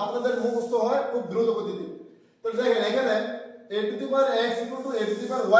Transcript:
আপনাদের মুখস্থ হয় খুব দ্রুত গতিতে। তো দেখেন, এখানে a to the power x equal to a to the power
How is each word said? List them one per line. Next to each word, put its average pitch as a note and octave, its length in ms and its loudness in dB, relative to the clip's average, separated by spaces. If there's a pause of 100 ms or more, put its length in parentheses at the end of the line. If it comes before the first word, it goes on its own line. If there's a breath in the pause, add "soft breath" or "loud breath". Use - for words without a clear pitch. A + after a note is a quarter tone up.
আপনাদের A#3+ 320 0 (120)
মুখস্থ A#3 280 -2 (140)
হয় C4+ 140 2 (100)
খুব A#3+ 200 -2
দ্রুত A3+ 260 2
গতিতে। - 300 -6 (560 soft breath)
তো A3+ 60 -4 (120)
দেখেন, A3+ 300 4
এখানে B3 240 2 (600)
a G#3+ 40 0 (100)
to - 120 -4
the C4+ 120 -4
power C4+ 160 4 (200)
x G#3+ 40 -2 (100)
equal C4 220 -6
to C4+ 60 -4 (100)
a - 80 0
to G#3 120 -2
the - 100 -6
power B3 140 0 (160)